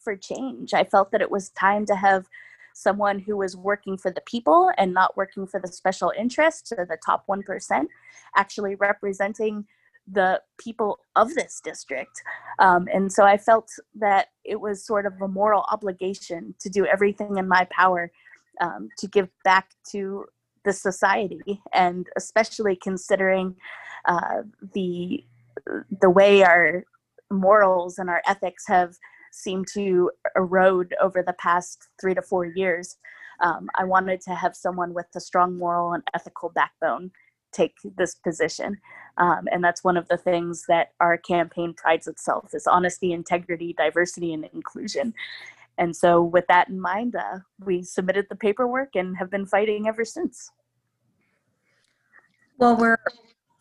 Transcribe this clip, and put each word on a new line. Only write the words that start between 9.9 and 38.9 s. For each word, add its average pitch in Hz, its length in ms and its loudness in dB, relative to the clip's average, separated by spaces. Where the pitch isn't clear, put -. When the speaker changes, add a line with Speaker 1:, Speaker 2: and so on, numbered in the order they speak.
Speaker 1:
the 185 300 2
people 220 400 -4
of 226 200 4
this - 300 -6
district. - 580 -12
Um, 180 340 6
and 190 200 0
so 208 120 6
I 202 140 8
felt 226 320 2
that 202 300 2
it 208 160 -8
was 202 240 -8
sort 202 220 -2
of 190 140 -8
a 196 80 -4
moral 196 420 2
obligation 185 920 -6
to - 80 -10
do 190 180 0
everything 202 520 0
in 190 100 -2
my 185 220 4
power, 180 400 2
um, 180 380 -6
to 214 100 -8
give 190 220 0
back 190 280 2
to 196 340 -8
the 202 80 2
society, 196 920 -2
and 180 340 0
especially 208 600 -2
considering, 190 800 0
uh, - 380 -2
the, 180 500 -4
the 190 80 8
way 196 320 8
our 175 420 6
morals 190 680 4
and 180 120 -4
our 175 160 0
ethics 190 400 -4
have 180 300 2
seemed 185 420 -6
to 185 360 2
erode 185 640 2
over 185 240 0
the 180 120 -6
past - 540 -4
three 190 140 -2
to 180 80 -2
four 180 240 -2
years. 180 500 -4
Um, 180 280 -2
I 190 60 0
wanted 185 380 0
to 185 120 -8
have 175 220 -4
someone 180 380 -4
with 170 200 -8
a 180 60 -10
strong 180 380 0
moral 175 340 -2
and 170 100 -4
ethical - 340 -10
backbone 160 600 -4
take - 220 0
this 175 160 -2
position. 165 640 -4